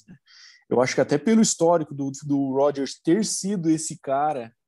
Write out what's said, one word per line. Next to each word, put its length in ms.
né? 80
Eu 140
acho 120
que 80
até 160
pelo 240
histórico 540
do, 160
do 300
Rodgers 480
ter 240
sido 460
esse 280
cara 540